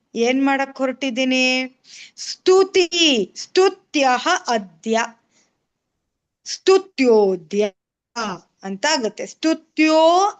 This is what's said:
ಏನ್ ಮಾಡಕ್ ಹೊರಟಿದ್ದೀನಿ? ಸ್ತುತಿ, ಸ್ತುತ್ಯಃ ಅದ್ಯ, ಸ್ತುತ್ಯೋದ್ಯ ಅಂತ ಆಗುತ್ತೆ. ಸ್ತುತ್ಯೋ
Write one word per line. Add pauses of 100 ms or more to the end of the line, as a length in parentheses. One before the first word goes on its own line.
(160)
ಏನ್
ಮಾಡಕ್
ಹೊರಟಿದ್ದೀನಿ? (380)
ಸ್ತುತಿ,
ಸ್ತುತ್ಯಃ (200)
ಅದ್ಯ, (1400)
ಸ್ತುತ್ಯೋದ್ಯ (920)
ಅಂತ
ಆಗುತ್ತೆ.
ಸ್ತುತ್ಯೋ (200)